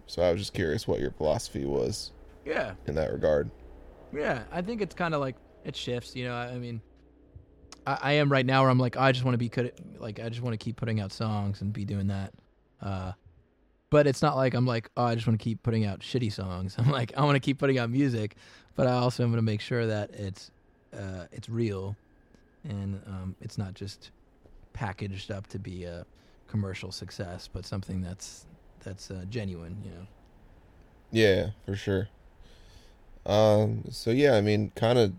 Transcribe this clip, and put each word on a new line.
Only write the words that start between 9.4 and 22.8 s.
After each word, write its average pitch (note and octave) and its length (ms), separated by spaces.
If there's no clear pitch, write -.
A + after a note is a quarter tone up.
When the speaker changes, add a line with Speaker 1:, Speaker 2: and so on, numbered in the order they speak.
Speaker 2:
good B2 180
at, - 340
like, A2+ 180
I A#2 120
just A#2 120
wanna A#2+ 140
keep A2 220
putting A2 200
out G2 140
songs G#2 480
and G2+ 120
be G#2 120
doing G2+ 240
that." G2 240
Uh, F#2 300
but D3 180
it's C3+ 120
not D3 140
like C3 200
I'm B2+ 120
like, A#2 300
"Oh, A#2+ 80
I A#2 100
just A2+ 140
wanna A2+ 100
keep A2+ 240
putting A2+ 220
out F#2+ 160
shitty A#2+ 320
songs." F#2 420
<laughs> - 40
I'm A#2+ 120
like, B2 260
"I C3+ 80
wanna C#3+ 140
keep C#3 200
putting C3+ 200
out A#2 100
music, A#2+ 460
but C3 140
I B2 60
also B2 280
am A#2+ 80
gonna A#2 120
make G#2+ 180
sure A#2+ 260
that G#2 240
it's, - 400
uh, F#2+ 380
it's - 180
real G2+ 460
and, G2 420